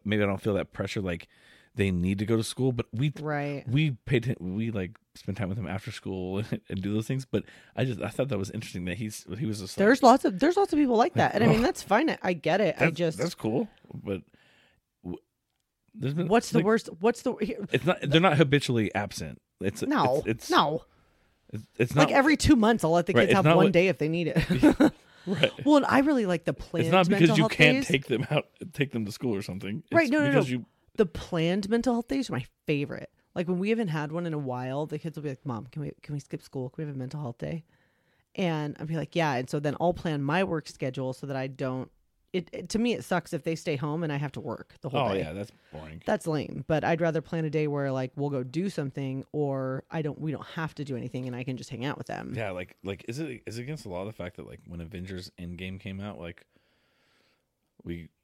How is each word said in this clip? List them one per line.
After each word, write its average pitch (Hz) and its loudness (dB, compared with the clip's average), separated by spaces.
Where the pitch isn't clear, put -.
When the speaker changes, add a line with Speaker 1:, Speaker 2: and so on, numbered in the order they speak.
Speaker 1:
maybe 104 2
I 104 4
don't 98 0
feel 107 0
that 90 0
pressure, 101 -4
like, 87 -4
they 98 2
need 92 2
to 107 -2
go 113 4
to 113 2
school. 131 -2
But 120 -2
we, 139 0
Speaker 2:
Right. 147 -4
Speaker 1:
we 147 2
paid 120 2
him, 123 -2
we, 101 -4
like, 101 -6
spend - -6
time 95 -2
with 101 -4
him 101 -6
after 95 -8
school 95 -6
<laughs> 110 -4
and, 113 -6
and 101 -6
do 101 -4
those 113 -2
things. 135 -4
But - -4
I - 0
just, 131 -4
I 98 -4
thought 131 -2
that 113 -2
was 95 -4
interesting 98 -8
that 90 -4
he's, 110 -8
he 113 -4
was 107 -4
just - -8
like 190 4
Speaker 2:
There's 254 6
lots 262 8
of, 208 0
there's 339 2
lots 403 2
of 320 0
people 262 2
like 247 2
that, 165 2
and 208 2
I - 6
mean, 226 6
Speaker 1:
Ugh. 226 2
Speaker 2:
that's 339 0
fine. 254 2
I, - -2
I 185 0
get 165 0
it. 170 2
I - 4
Speaker 1:
That's, 165 0
Speaker 2:
just 165 0
Speaker 1:
that's 175 -2
cool, 208 -2
but - -6
w-, 87 -10
there's 139 -4
been, 156 -2
Speaker 2:
What's 226 2
the 143 4
Speaker 1:
like, 160 4
Speaker 2:
worst? 220 2
What's 214 0
the 247 0
here 208 -6
Speaker 1:
it's 135 0
not, 175 2
they're 143 4
not 170 6
habitually 131 2
absent. 92 -6
It's, 98 -2
Speaker 2:
No, 165 2
Speaker 1:
it's, - -2
it's, 113 -2
Speaker 2:
no. 165 2
Speaker 1:
it's, 107 -10
it's 120 0
Speaker 2:
Like, 175 8
Speaker 1:
not - 2
Speaker 2:
every 277 6
two - 6
months, 226 4
I'll 160 4
let 170 2
the 196 0
Speaker 1:
Right, 123 6
Speaker 2:
kids 98 4
Speaker 1:
it's 110 6
Speaker 2:
have 98 6
Speaker 1:
not 160 8
Speaker 2:
one 190 8
Speaker 1:
what 196 4
Speaker 2:
day 175 6
if 175 2
they 151 0
need 165 0
it. 180 4
Speaker 1:
<laughs> - -20
Right. - 0
Speaker 2:
<laughs> - -4
Well, 294 8
and 269 6
I 233 6
really 269 4
like 180 0
the 151 0
planned - -2
Speaker 1:
It's - 2
not 185 8
because 196 4
Speaker 2:
mental 165 8
Speaker 1:
you - 8
Speaker 2:
health - 2
Speaker 1:
can't 151 8
Speaker 2:
days. 277 -4
Speaker 1:
take 139 0
them 113 0
out, 151 0
take 143 -4
them 113 -2
to 104 -8
school 120 -2
or 98 -4
something. 98 -8
It's - -12
Speaker 2:
Right, 320 4
no, 294 2
no, 294 2
no. 285 2
Speaker 1:
because 208 4
you 123 -4
Speaker 2:
The 208 4
planned 175 -2
mental 233 2
health 233 -2
days 269 -4
are 180 -6
my 120 -4
favorite. 139 -4
Like, 175 -2
when 180 0
we 196 -2
haven't 226 0
had 151 -4
one 175 -4
in 165 -4
a 151 -2
while, 131 -4
the 151 -8
kids 156 -10
will 147 -12
be 147 -4
like, - -10
"Mom, 123 -6
can 151 -10
we, - -8
can - -12
we 143 -4
skip - -12
school? 127 -10
Can 160 -10
we 151 -8
have 143 -8
a - -8
mental 135 -8
health 127 -10
day?" 156 -8
And 156 -2
I'll 156 -8
be 160 -4
like, 147 -6
"Yeah." 160 2
And 127 -4
so 151 -2
then 147 -2
I'll 175 2
plan 151 -4
my 165 0
work 165 -4
schedule 131 -6
so 139 -14
that 135 -6
I 131 -4
don't, 131 -6
it, 180 -4
it, - -10
to 214 -2
me, 233 2
it 117 -6
sucks - -4
if 151 -4
they 165 -2
stay 160 -4
home 151 -2
and 151 -2
I 143 -2
have 143 -4
to 123 -10
work - -10
the 156 -6
whole 127 0
Speaker 1:
Oh, 98 0
Speaker 2:
day. 98 0
Speaker 1:
yeah, 78 -6
that's 101 -8
boring. 78 -14
Speaker 2:
That's - -2
lame. 147 -4
But 156 2
I'd 165 2
rather 165 0
plan 165 -4
a 156 -2
day 151 0
where, 143 -2
like, 131 -4
we'll 143 -2
go 135 -4
do 156 -4
something, 135 -6
or 135 -4
I 160 -4
don't, 147 -6
we 156 -4
don't - -8
have 160 -6
to 147 -8
do 135 -6
anything 123 -6
and 123 -8
I 127 -8
can 127 -6
just - -12
hang 127 -8
out 143 -4
with - -10
them. - -10
Speaker 1:
Yeah, 110 -4
like, 90 -10
like, 95 -8
is 117 -8
it, 143 -10
is 107 -10
it 123 -8
against 147 -10
the 107 -14
law 90 -6
the 107 -10
fact - -12
that, 71 -12
like, 52 -18
when 85 -12
Avengers 90 -10
Endgame 92 -10
came 95 -10
out, 98 -10
like, 85 -14
we, 85 -10